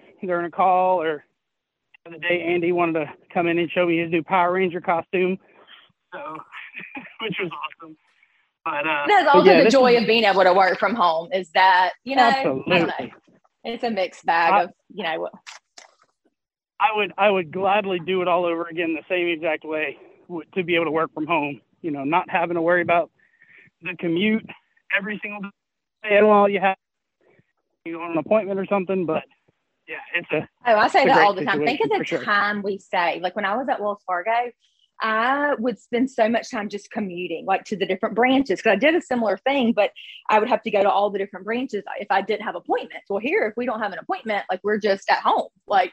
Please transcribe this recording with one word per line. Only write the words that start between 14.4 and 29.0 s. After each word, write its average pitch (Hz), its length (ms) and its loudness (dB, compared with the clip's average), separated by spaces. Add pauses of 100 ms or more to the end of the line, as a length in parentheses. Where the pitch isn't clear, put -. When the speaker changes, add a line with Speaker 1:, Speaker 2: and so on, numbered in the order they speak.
Speaker 1:
I 202 100 6
Speaker 2:
of, 190 80 -6 (220)
you 190 100 -8
know, 165 180 -4
what 175 120 -10 (1500)
Speaker 1:
I 208 160 4
would, 202 220 -2
I 196 120 4
would 185 220 0
gladly 190 480 -2
do 180 220 -4
it 175 60 -2
all 175 180 2
over 170 220 -4
again 165 260 -4
the 147 160 -8
same 180 180 -2
exact 160 380 -4
way, 156 320 -6 (300)
w-, 170 180 -10 (100)
to 190 80 -2
be 170 120 -2
able 170 100 2
to 151 60 -2
work 160 220 -2
from 156 140 -6
home, 147 340 -4 (200)
you 170 100 -6
know, 143 120 -6
not 165 260 -2
having 175 260 -2
to 165 60 -2
worry 175 200 2
about 170 280 0 (720)
the 175 180 -10
commute 185 460 0 (520)
every 196 260 -6
single 208 180 -14
day. 196 80 -12 (680)
And 214 100 6
while 202 220 6
you 196 100 -2
have, 190 180 0 (1080)
you 165 120 -8
go 165 60 -10
on 170 100 -8
an 165 40 0
appointment 196 420 0
or 190 60 -4
something, 190 400 -2